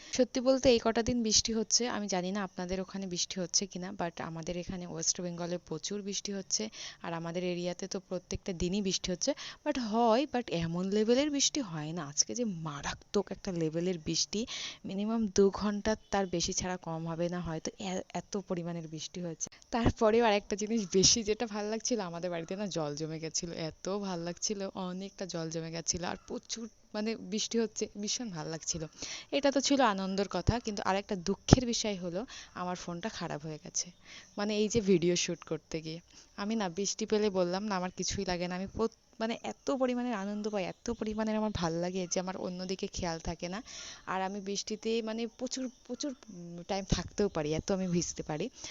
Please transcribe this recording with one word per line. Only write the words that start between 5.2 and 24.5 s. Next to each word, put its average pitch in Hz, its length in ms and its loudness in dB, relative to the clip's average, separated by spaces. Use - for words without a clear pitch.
বেঙ্গলে 175 360 -4
প্রচুর 175 440 -6
বৃষ্টি 202 320 -6
হচ্ছে। 196 360 -4
আর 175 120 -6
আমাদের 165 300 -4
এরিয়াতে 175 440 -4
তো 196 120 -4
প্রত্যেকটা - 540 -6
দিনই 180 280 0
বৃষ্টি 185 300 0
হচ্ছে, 185 220 0
but 302 140 0
হয়, 233 540 4
but - 180 -2
এমন 170 380 0
লেভেলের 233 420 4
বৃষ্টি 277 300 2
হয় 160 300 -4
না। 165 120 -4
আজকে 147 320 0
যে 240 100 0
মারাত্মক 175 840 -2
একটা 196 200 -6
লেভেলের 170 540 0
বৃষ্টি, 190 400 0
মিনিমাম 208 420 0
দু 196 220 8
ঘন্টা 208 460 0
তার 196 160 2
বেশি 175 260 0
ছাড়া 180 240 -2
কম 165 300 -6
হবে 165 220 0
না 175 100 -2
হয়তো, 165 400 -4
এ-, 185 220 -4
এত - 240 -4
পরিমাণের 170 500 -4
বৃষ্টি 156 340 -8
হয়েছে। 170 280 -6
তারপরেও 233 540 6
আর 214 80 8
একটা 208 220 2
জিনিস 208 380 0
বেশি 190 300 8
যেটা 208 220 0
ভাল 208 200 -4
লাগছিল, 220 340 0
আমাদের 175 320 -4
বাড়িতে 170 240 -4
না 208 120 -4
জল 156 280 -2
জমে 156 240 -4
গেছিল, 160 320 -4
এত 175 480 -4
ভাল 190 200 -4
লাগছিল, 190 560 -4